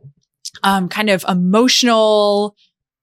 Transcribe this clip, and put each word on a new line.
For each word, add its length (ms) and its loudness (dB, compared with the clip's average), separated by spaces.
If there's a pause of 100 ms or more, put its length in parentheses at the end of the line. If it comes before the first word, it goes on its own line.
(640)
um, 260 -2
kind 220 -4
of 180 -2
emotional, 1300 0 (480)